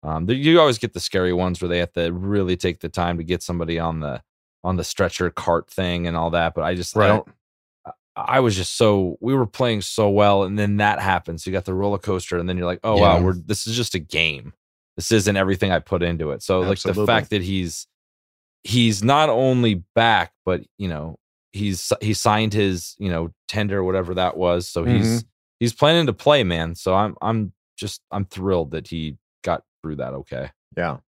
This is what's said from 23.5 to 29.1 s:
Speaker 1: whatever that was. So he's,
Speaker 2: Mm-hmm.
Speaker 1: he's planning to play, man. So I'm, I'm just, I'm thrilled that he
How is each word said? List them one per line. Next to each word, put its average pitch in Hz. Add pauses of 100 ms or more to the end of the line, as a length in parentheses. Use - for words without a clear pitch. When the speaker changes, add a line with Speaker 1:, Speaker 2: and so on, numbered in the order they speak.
Speaker 1:
whatever 92
that 90
was. 87
So 85
he's, 92
Speaker 2:
Mm-hmm. 113 (320)
Speaker 1:
he's 117
planning 160
to 123
play, 147
man. 85
So 92
I'm, 104
I'm 110 (240)
just, - (100)
I'm 101
thrilled 90
that 78
he 80 (260)